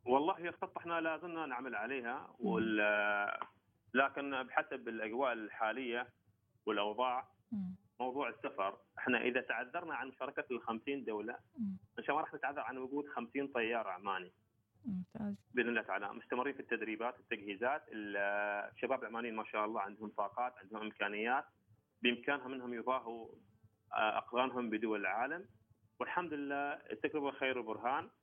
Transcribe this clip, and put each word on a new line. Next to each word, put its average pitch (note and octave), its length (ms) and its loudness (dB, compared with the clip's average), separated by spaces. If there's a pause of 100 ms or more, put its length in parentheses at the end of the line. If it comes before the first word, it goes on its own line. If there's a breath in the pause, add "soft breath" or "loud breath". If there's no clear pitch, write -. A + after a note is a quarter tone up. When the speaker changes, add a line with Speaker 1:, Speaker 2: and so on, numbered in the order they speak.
Speaker 1:
والله D3 320 6
هي E3+ 120 -4
الخطة - 300 -6
احنا E3+ 220 0
لا D#3+ 160 0
زلنا E3 280 -4
نعمل B2+ 300 -4
عليها، B2 640 -4
Speaker 2:
مم. A#2 100 0
Speaker 1:
وال-، G#2 960 4 (460)
لكن C3+ 500 2
بحسب B2+ 440 -2
الأجواء A#2 460 0
الحالية A#2 760 -2 (580)
والأوضاع، A2 640 2 (240)
Speaker 2:
مم. F#3 240 -2 (240)
Speaker 1:
موضوع B2+ 300 0
السفر، - 480 -2 (200)
احنا B2 240 2
إذا B2 200 2
تعذرنا C3 540 -2
عن B2+ 120 -4
مشاركة C3 440 -4
الخمسين A#2 520 -2
دولة، G#2+ 320 -2 (240)
Speaker 2:
مم. G2 180 -2 (220)
Speaker 1:
إن - 40 -8
شاء C#3+ 120 2
الله - 60 2
راح - 120 -6
نتعذر C#3+ 260 -2
عن B2 180 -4
وجود C#3 300 -2
خمسين C3 400 -2
طيار A2+ 400 2
عماني. F#2 440 -2 (540)
Speaker 2:
ممتاز. G3+ 500 -4 (180)
Speaker 1:
بإذن A#2+ 160 2
الله A2+ 120 4
تعالى G2+ 320 -2
مستمرين B2+ 400 -2
في C3+ 60 -8
التدريبات، A2 600 -2
التجهيزات، A2 720 -2
ال-، G#2 260 -4 (560)
الشباب B2+ 280 0
العمانيين A#2 340 -4
ما G#2+ 100 -2
شاء G#2+ 200 0
الله A2 160 -2
عندهم G2+ 280 -6
طاقات، A2 480 -2
عندهم G#2 240 -8
إمكانيات، G#2+ 640 0 (560)
بإمكانهم B2+ 520 2
أنهم B2 200 -4
يضاهوا، A#2 540 -2 (680)
آه، A2 240 6
أقرانهم B2 520 2
بدول A2 320 2
العالم، B2+ 440 0 (540)
والحمد F3 340 -2
لله C#3+ 400 -2
التجربة C#3 580 -2
خير C3 260 0
وبرهان. A#2+ 520 -2 (140)